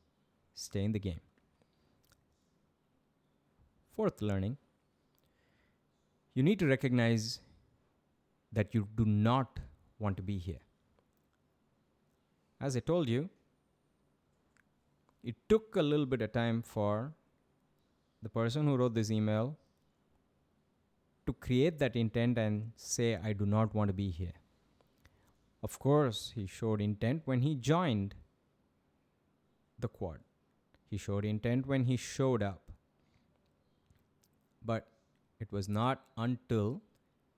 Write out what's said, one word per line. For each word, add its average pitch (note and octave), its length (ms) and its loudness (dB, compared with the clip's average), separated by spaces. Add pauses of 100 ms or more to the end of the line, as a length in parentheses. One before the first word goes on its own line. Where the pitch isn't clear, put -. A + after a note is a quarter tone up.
(560)
Stay - 280 -6
in G#2+ 80 0
the G#2+ 80 -2
game. F#2 220 -6 (2750)
Fourth G#3+ 260 0
learning, G#2 360 0 (1800)
you C3 100 2
need F#3+ 160 4
to E3+ 80 2
recognize A#2+ 720 2 (1120)
that G#2+ 220 0
you G#2 220 0
do A2+ 100 2
not A2 540 4 (380)
want G2+ 200 -2
to G2 60 -8
be G2+ 140 -4
here. F2 220 -8 (2000)
As C3+ 140 -4
I A#2+ 40 0
told D#3+ 300 0
you, C3+ 200 0 (1900)
it A#2+ 120 -8 (140)
took A3 260 2
a F#3 60 2
little D3 240 2
bit B2+ 160 -2
of G#2+ 100 -2
time A#2 300 0
for A2 520 -4 (1080)
the A2 80 -12
person A#2+ 380 0
who C#3 80 4
wrote B2 180 2
this A2 160 0
email G#2+ 480 0 (1700)
to C3+ 80 -4
create C#3+ 460 2
that B2+ 160 0
intent A#2 420 2
and G#2+ 380 0
say, A#2 400 0
"I G#2+ 180 -2
do G2+ 120 0
not G#2+ 280 4
want G#2 160 2
to F#2+ 40 -2
be G2 160 -2
here." F2 240 -6 (1300)
Of - 160 -10
course, C#3 560 2
he G#2 100 -6
showed G#2+ 360 -2
intent A2+ 440 -2
when B2+ 160 0
he D3 140 0
joined B2 580 0 (1700)
the A2 80 -4
quad. F2 360 -10 (600)
He G#2 120 -8
showed G2+ 280 -2
intent A#2 400 -2
when C3+ 200 0
he B2 120 0
showed B2+ 460 0
up. G2 280 -6 (1900)
But A2+ 240 -4 (520)
it A2 120 -10
was G2+ 180 -2
not A#2 360 0 (120)
until A#2+ 640 -2 (560)